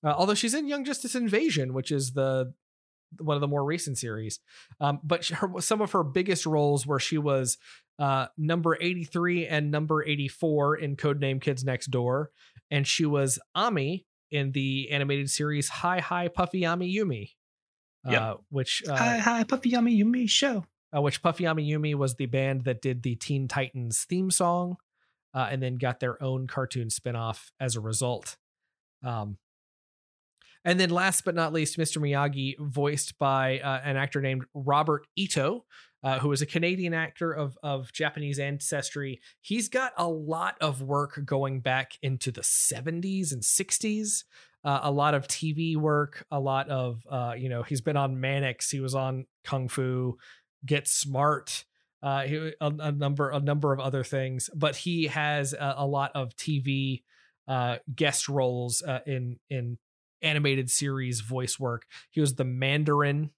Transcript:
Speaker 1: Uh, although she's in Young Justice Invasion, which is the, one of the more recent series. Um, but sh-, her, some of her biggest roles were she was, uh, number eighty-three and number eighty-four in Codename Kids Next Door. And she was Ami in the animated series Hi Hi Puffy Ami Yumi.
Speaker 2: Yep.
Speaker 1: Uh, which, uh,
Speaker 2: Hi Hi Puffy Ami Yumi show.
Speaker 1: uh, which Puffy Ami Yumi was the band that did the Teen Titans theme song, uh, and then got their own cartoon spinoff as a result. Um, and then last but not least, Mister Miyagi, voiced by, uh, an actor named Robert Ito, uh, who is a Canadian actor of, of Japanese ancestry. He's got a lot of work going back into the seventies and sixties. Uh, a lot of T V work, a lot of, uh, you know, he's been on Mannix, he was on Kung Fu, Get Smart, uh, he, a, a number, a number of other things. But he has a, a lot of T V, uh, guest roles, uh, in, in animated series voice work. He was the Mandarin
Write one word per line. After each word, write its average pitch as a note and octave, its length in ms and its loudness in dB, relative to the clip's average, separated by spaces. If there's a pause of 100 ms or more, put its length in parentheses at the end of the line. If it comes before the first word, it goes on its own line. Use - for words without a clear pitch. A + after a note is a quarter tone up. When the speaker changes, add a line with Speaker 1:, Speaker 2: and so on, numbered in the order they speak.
Speaker 1:
Uh, D3+ 100 4
although F#3 200 4
she's A3 180 0
in D4 160 0
Young C#4+ 160 -2
Justice C4 300 -4
Invasion, G#3 580 2
which C3 180 -2
is C3+ 220 0
the, C3 400 0 (680)
one D3+ 180 0
of C#3+ 40 0
the C#3+ 80 0
more C#3+ 160 0
recent D3+ 320 -2
series. A2 420 -6 (400)
Um, C#3+ 240 0
but E3 220 0
sh-, - 80 -2
her, F#3+ 160 -2 (120)
some G#3+ 200 2
of G3+ 120 0
her F#3 100 4
biggest F3 420 0
roles D3 420 4
were C#3 140 0
she - 160 -2
was, C#3 400 2 (420)
uh, C#3 280 2 (100)
number E3 420 2
eighty-three F3 680 0
and D3+ 240 2
number D3+ 340 2
eighty-four D3 720 2
in C#3+ 200 -4
Codename C#3 440 0
Kids C3 240 0
Next C3 220 -2
Door. B2+ 440 0 (400)
And C#3 160 2
she - 200 2
was C#3 320 2 (160)
Ami F#3 500 0 (260)
in C#3 220 -2
the C3+ 380 -2
animated C#3 400 0
series D3 400 0
Hi F3+ 300 0
Hi F3 280 0
Puffy F3 380 0
Ami F3+ 280 0
Yumi. E3 360 -2 (760)
Speaker 2:
Yep. A#2+ 140 4
Speaker 1:
Uh, A2+ 160 -2 (140)
which, C3+ 360 -2
uh, D3+ 80 -2
Speaker 2:
Hi A#3 220 4
Hi A#3 280 2
Puffy B3+ 300 0
Ami A#3+ 240 6
Yumi A#3 300 4
show. A#3 380 2 (300)
Speaker 1:
uh, C#3+ 40 2
which C#3+ 220 0
Puffy E3+ 240 2
Ami D#3 220 0
Yumi D3+ 260 0
was C3+ 220 0
the C3+ 100 -2
band C3+ 380 0
that B2 160 0
did B2+ 220 -2
the A#2+ 140 0
Teen C3+ 320 -2
Titans B2 560 -2
theme F#3 260 0
song, F3 460 2 (580)
uh, C3 160 0
and C3 120 -2
then B2+ 140 -2
got B2 240 -2
their B2 220 -2
own C3 240 -2
cartoon B2 420 -4
spinoff A2+ 640 -4 (100)
as B2 160 0
a A2+ 40 -4
result. A2 560 -2 (680)
Um, G#2+ 340 -4 (1300)
and F3+ 160 4
then F3+ 100 4
last F3+ 340 2
but F3 100 0
not E3 180 2
least, D#3 260 0
Mister D#3 220 0
Miyagi, C#3+ 580 0
voiced C#3+ 600 -2
by, C3+ 420 2
uh, C3+ 240 -2
an C#3 120 -2
actor C#3 240 0
named C3 240 0 (100)
Robert D3 520 2 (100)
Ito, F#3 480 0 (380)
uh, C3+ 160 0
who C#3+ 140 2
is C#3 100 0
a D3 40 -2
Canadian F3 480 0
actor D#3+ 380 -2
of, C#3 300 -4
of C3+ 300 -4
Japanese D3 460 -2
ancestry. C#3 840 -4 (200)
He's G#3+ 280 -2
got B3+ 280 -2
a F3 120 0
lot D#3+ 520 -2
of C#3 220 0
work C#3+ 420 -2
going C3+ 360 0
back C3 320 0 (100)
into C3 280 -2
the A#2 120 -8
seventies E3+ 880 0
and A#2+ 120 -6
sixties. G#3+ 800 0 (400)
Uh, C#3 180 2
a D3 80 0
lot C#3+ 240 4
of C#3 140 0
T D#3 240 -2
V D#3+ 240 0
work, D3+ 540 0
a C#3+ 100 -2
lot C3+ 280 0
of, B2 400 -2
uh, B2 300 -4
you C3 100 -4
know, A#2+ 140 -4
he's C3+ 180 -2
been D3 160 0
on C3+ 240 0
Mannix, C3+ 500 -2
he C#3 100 -4
was C3 160 -2
on C3 300 -2 (180)
Kung C3 240 -2
Fu, B2+ 500 -2 (460)
Get C#3+ 240 0
Smart, C#3+ 760 0 (380)
uh, C#3 200 0
he, C#3+ 140 -2
a, D#3 240 -4
a D3+ 300 -2
number, C#3+ 400 2
a D3 80 0
number D3 340 2
of C3+ 60 2
other C3+ 240 0
things. C3 500 -4
But D3+ 220 2
he E3+ 320 0
has D3 460 0
a, C#3 260 -2
a C#3+ 80 0
lot C#3 300 0
of B2+ 180 -4
T D3+ 240 -2
V, C3+ 460 -2 (420)
uh, B2 300 0 (180)
guest C#3+ 340 2
roles, B2 540 0
uh, C#3 240 -2
in, B2+ 320 -4 (100)
in A#2+ 300 -4 (440)
animated C#3+ 480 2
series C3 500 -2
voice B2+ 400 -4
work. A#2+ 260 -4 (240)
He D#3+ 100 -2
was C#3 140 2
the C3 100 0
Mandarin C#3+ 920 2